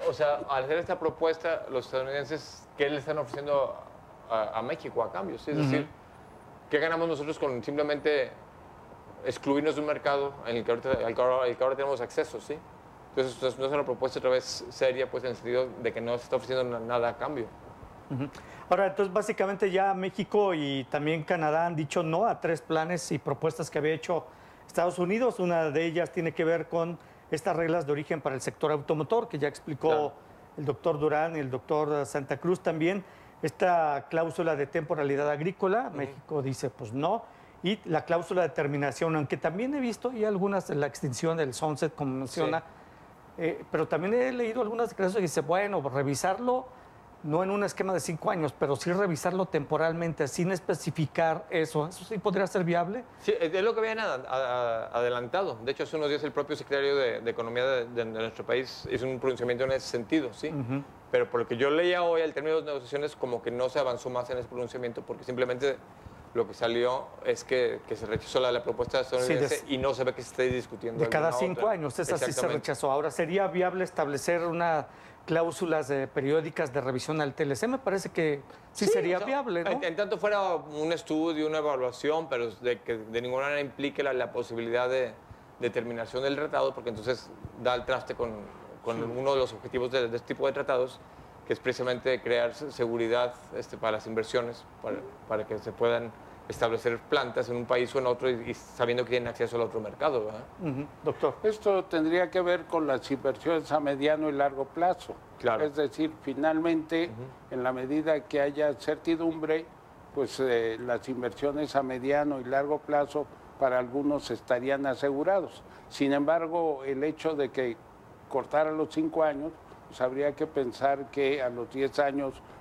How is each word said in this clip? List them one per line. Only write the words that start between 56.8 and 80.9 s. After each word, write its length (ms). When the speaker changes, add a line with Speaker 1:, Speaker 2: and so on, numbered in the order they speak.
Speaker 1:
de, 240
de 100
Economía 340
de, 200
de, 180
de 0
nuestro 420
país 460
hizo 160
un 140
pronunciamiento 420
en 80
ese 160
sentido, 460
¿sí? 160
Speaker 2:
Ujú. 340
Speaker 1:
Pero 180
por 100
lo 80
que 80
yo 140
leía 340
hoy, 200
al 100
término 220
de 60
las 60
negociaciones, 480
como 260
que 100
no 180
se 100
avanzó 300
más 200
en 100
ese 100
pronunciamiento, 520
porque 220
simplemente 540
lo 120
que 80
salió 520
es 220
que, 420
que 80
se 100
rechazó 360
la, 100
la 120
propuesta 360
estadounidense 600
Speaker 2:
Sí, 60
de, 100
Speaker 1:
y 20
no 160
se 100
ve 100
que 100
se 80
esté 180
discutiendo 520
Speaker 2:
de 60
cada 200
Speaker 1:
alguna 200
Speaker 2:
cinco 140
Speaker 1:
otra. 100
Speaker 2:
años, 220
esa 240
sí 80
se 60
Speaker 1:
Exactamente. 260
Speaker 2:
rechazó. 340
Ahora, 200
¿sería 360
viable 360
establecer 580
una 460
cláusulas 600
de, 200
periódicas 640
de 80
revisión 400
al 140
T 80
L 120
C? 120
Me 100
parece 320
que 320
sí 140
Speaker 1:
Sí, 60
Speaker 2:
sería 260
Speaker 1:
o 20
sea, 80
Speaker 2:
viable, 360
¿no? 60
Speaker 1:
en, 140
en 120
tanto 220
fuera 380
un 360